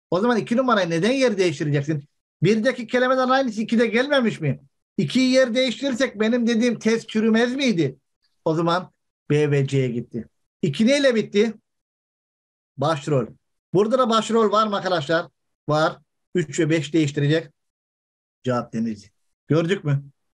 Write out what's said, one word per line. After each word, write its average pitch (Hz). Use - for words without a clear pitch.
O 170
zaman 233
iki 196
numarayı 220
neden 165
yer 254
değiştireceksin? 151
Birdeki 220
kelimelerin 254
aynısı 254
ikide 233
gelmemiş 233
mi? 143
ikiyi 247
yer 262
değiştirirsek 254
benim 226
dediğim 233
tez 226
çürümez 226
miydi? 175
O 160
zaman 170
B 147
ve 139
C'ye 135
gitti. 120
İki 190
neyle 277
bitti? 214
Başrol. 143
Burada 220
da 247
başrol 220
var 214
mı 202
arkadaşlar? 170
Var. 156
Üç 175
ve 156
beş 160
değiştirecek. 151
Cevap 120
Denizli. 113
Gördük 165
mü? 143